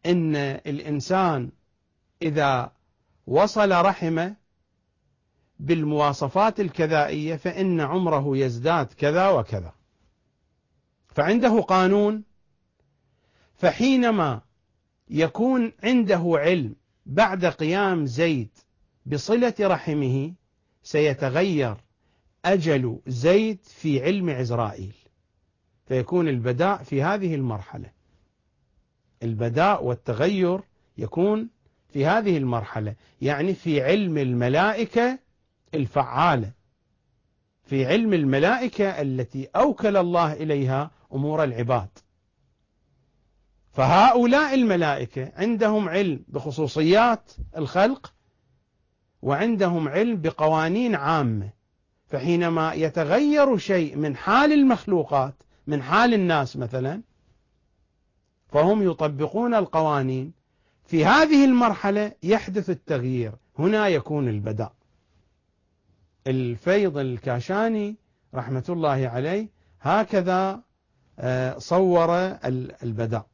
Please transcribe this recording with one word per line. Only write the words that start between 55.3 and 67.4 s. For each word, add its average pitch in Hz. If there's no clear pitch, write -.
من 147
حال 214
الناس 165
مثلًا، 131
فهم 185
يطبقون 156
القوانين، 151
في 160
هذه 285
المرحلة 214
يحدث 190
التغيير، 127
هنا 208
يكون 147
البداء. 107
الفيض 135
الكاشاني 190